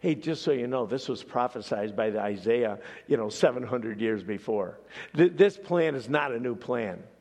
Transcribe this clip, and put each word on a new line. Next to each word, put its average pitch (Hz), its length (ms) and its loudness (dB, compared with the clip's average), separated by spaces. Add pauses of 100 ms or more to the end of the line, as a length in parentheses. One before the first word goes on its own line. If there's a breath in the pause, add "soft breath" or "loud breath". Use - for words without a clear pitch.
Hey, 170 120 2
just 147 300 -4
so 160 80 2
you 120 160 2
know, 127 180 0
this 127 240 -4
was 113 140 -4
prophesied 107 720 -2
by 110 160 2
the 104 100 -2
Isaiah, 104 560 0 (300 loud breath)
you 139 100 4
know, 110 120 -2
seven 127 340 2
hundred 113 360 -4
years 110 240 0
before. 101 560 -4 (360 loud breath)
Th-, 175 200 6
this 196 220 6
plan 165 380 0
is 113 120 -6
not 143 240 2
a 117 80 -2
new 123 160 -2
plan. 113 460 -4 (200)